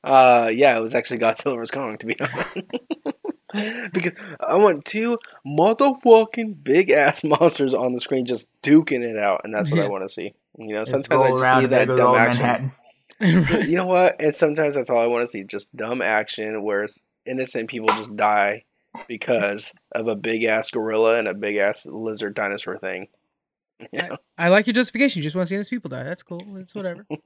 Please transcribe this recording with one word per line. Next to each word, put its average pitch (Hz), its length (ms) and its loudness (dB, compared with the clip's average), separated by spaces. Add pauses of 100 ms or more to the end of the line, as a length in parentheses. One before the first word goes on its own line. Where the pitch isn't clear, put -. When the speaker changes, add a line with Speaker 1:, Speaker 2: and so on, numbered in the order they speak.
Speaker 1:
Uh, 127 460 6
yeah, 123 280 4
it - 20 -2
was 113 140 -4
actually 123 240 -2
Godzilla 113 380 0
versus 117 160 -6
Kong, 120 260 -8
to - 80 -12
be 113 140 -4
honest. 131 360 -6 (960)
<laughs> 220 400 -8
Because 180 220 -2 (240)
I - 160 -2
want 185 300 4
two 226 340 0 (280)
motherfucking 220 1160 4
big-ass 151 640 4
<laughs> 151 160 2
monsters 135 340 2
on 127 180 -2
the 123 80 -4
screen 131 240 -2
just 120 240 -4 (140)
duking 147 400 4
it 113 160 -6
out, 101 240 0
and 107 100 -10
that's 107 200 -2
what 165 80 2
I - 40 0
Speaker 2:
Yeah. 101 40 -2
Speaker 1:
wanna 95 200 -6
see. 87 260 -10 (220)
You 110 180 -10
know, 107 80 -4
Speaker 3:
Just 127 100 -4
Speaker 1:
sometimes 139 300 2
I 131 40 4
Speaker 3:
roll 127 100 2
Speaker 1:
just 131 60 0
Speaker 3:
around 127 160 4
Speaker 1:
need 131 60 4
Speaker 3:
and 127 80 0
there 127 80 4
Speaker 1:
that 113 80 2
Speaker 3:
goes 127 100 2
Speaker 1:
dumb 123 120 4
Speaker 3:
all 127 60 4
Speaker 1:
action. 120 260 2
Speaker 2:
Manhattan. 127 340 -2
<laughs> - 920 0
Speaker 1:
You 165 80 2
know 185 100 -2
what? 180 360 4
And 156 120 2
sometimes 151 420 2
that's 127 120 -4
all 123 120 2
I 117 80 2
wanna 120 180 0
see, 104 180 -8
just 101 300 -10
dumb 110 260 -6
action 107 600 -2
where 104 220 -2
s-, - 180 -6 (240)
innocent 127 420 -4
people - 200 -4
just 107 260 -4
die 107 500 0 (440)
because 107 680 -2 (180)
of 113 140 -6
a 113 80 -2
big-ass 110 560 -2
gorilla 113 480 0
and 110 80 -2
a 92 80 -4
big-ass 104 520 -4
lizard 107 480 -8
dinosaur 101 440 -6
thing. 95 340 -10
<laughs> - 40 -20 (760)
You - 80 -6
Speaker 2:
I, 175 60 -8
Speaker 1:
know? - 80 -10 (200)
Speaker 2:
I 170 140 -2
like 208 160 4
your 240 80 -2
justification. 240 460 0
You - 20 -4
just 151 120 -6
wanna 185 120 -2
see 180 80 -6
innocent 202 160 -8
people 226 180 -10
die. 127 160 -10
That's 165 180 -12
cool. 170 160 -16 (200)
It's 185 160 -20
whatever. 185 320 -10 (200)